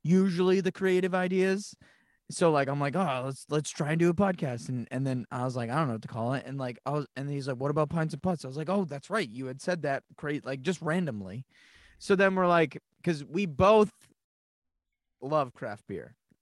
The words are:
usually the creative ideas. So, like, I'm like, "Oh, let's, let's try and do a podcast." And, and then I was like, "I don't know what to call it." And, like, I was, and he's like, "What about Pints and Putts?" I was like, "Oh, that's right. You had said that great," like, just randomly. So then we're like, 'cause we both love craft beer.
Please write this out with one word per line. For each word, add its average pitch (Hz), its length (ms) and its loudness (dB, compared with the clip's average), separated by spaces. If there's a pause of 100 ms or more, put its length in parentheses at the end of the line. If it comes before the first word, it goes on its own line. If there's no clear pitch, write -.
usually 185 600 4
the 180 100 0
creative 185 440 2
ideas. 190 580 0 (560)
So, 165 220 4
like, 139 160 2
I'm 143 100 -2
like, 143 160 -2
"Oh, 143 320 0
let's, 135 220 -10
let's 147 220 -2
try 151 200 -4
and 165 80 0
do 170 100 4
a 175 60 2
podcast." 160 540 -2
And, 123 240 -4
and 131 120 -2
then 127 280 -4
I 127 120 -4
was 127 120 -4
like, 120 120 -4
"I 120 60 -4
don't 156 140 2
know 113 60 -2
what 107 80 -8
to - 60 -14
call 120 260 -4
it." 135 120 -6
And, 135 100 -10
like, 127 300 -8
I 139 60 -4
was, 147 140 -2 (100)
and 139 120 -6
he's 143 200 -6
like, 131 80 -4
"What 139 160 -2
about 151 180 0
Pints 160 240 -2
and 143 80 -10
Putts?" 180 220 -2
I 131 40 -10
was 131 80 -10
like, 156 140 -6
"Oh, 196 140 0
that's 143 260 -10
right. 190 180 -2
You 127 180 -8
had 131 140 -8
said 180 220 -2
that 139 220 -2 (120)
great," 147 300 -6
like, 135 160 -6
just 175 180 -2
randomly. 131 640 -4 (540)
So - 160 2
then 190 220 4
we're 185 100 4
like, 165 340 4 (220)
'cause 151 220 -2
we 175 220 -4
both 196 440 6 (1300)
love 139 340 0
craft 107 340 -12
beer. 80 260 -10 (280)